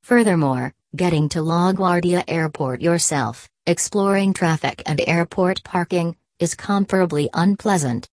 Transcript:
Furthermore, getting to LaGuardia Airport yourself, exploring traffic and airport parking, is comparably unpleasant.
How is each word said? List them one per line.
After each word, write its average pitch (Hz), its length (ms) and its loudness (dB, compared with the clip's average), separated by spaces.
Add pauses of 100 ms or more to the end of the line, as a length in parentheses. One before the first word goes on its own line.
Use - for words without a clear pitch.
Furthermore, 156 680 2 (220)
getting 160 320 2
to 165 120 -4
LaGuardia 175 840 2
Airport 156 540 -2
yourself, 147 720 -2 (160)
exploring 196 640 0
traffic 160 540 -2
and 151 200 -2
airport 175 600 0
parking, 170 500 -2 (240)
is 170 140 -2
comparably 185 800 0
unpleasant. 170 800 0